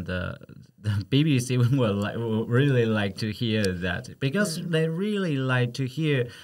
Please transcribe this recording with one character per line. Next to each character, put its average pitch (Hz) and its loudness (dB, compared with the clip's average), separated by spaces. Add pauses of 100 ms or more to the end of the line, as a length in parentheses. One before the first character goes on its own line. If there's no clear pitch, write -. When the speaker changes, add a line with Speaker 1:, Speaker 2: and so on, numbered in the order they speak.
Speaker 1:
the, 90 -4 (420)
the 101 -2
<laughs> - -8
B 143 4
B 147 4
C 123 -2
<laughs> 123 4
will, 107 2
like, 101 -2
will 113 -2
really 123 4
like 104 0
to 107 -2
hear 107 0
that 90 -4
because 165 0
Speaker 2:
Mm. 165 -6
Speaker 1:
they 160 2
really 190 -2
like 127 0
to 135 -4
hear, 135 0 (160)